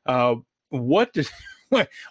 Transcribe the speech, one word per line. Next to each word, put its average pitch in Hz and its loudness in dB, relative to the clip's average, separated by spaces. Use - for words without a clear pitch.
uh, 123 2
what 147 0
did, 147 -4
<laughs> 262 2